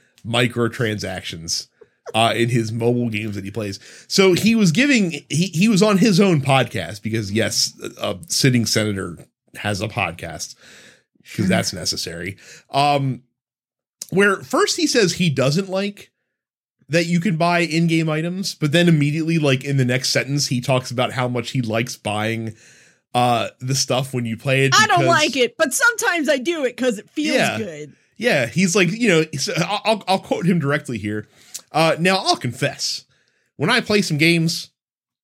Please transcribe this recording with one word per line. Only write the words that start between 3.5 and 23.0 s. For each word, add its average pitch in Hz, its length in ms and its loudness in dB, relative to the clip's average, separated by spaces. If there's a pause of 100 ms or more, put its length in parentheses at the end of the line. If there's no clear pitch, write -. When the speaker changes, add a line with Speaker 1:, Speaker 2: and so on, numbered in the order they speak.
Speaker 1:
plays. 104 280 -8 (300)
So 190 260 4
he 220 200 2
was 202 180 4
giving, 226 400 2 (180)
he, 160 160 0
he 180 220 2
was 196 140 4
on 214 160 6
his 202 220 4
own 185 220 4
podcast 113 600 0
because, 107 300 -4
yes, 107 400 0 (280)
a, 107 100 -4
a 95 80 -8 (100)
sitting 123 380 2
senator 95 520 -2 (380)
has 104 240 -4
a 107 80 -4
podcast 82 680 -8 (800)
'cause 107 140 -2
that's 110 240 0
necessary. 87 640 -8 (340)
Um, 139 520 0 (880)
where 196 260 4
first 254 400 0
he 339 100 0
says 208 280 2
he 180 160 0
doesn't 139 380 0
like 196 420 -6 (800)
that 170 180 2
you 175 140 2
can 175 160 0
buy 170 240 2
in-game 165 500 2
items, 175 440 -4
but 147 180 -2
then 175 160 6
immediately, 160 500 2
like, 139 260 2
in 139 120 -2
the 131 80 4
next 127 260 0
sentence, 135 380 -2
he 123 120 -2
talks 131 300 -2
about 120 220 -2
how 127 160 -2
much 123 240 -6
he 135 100 -2
likes 113 340 -4
buying, 110 580 -4 (600)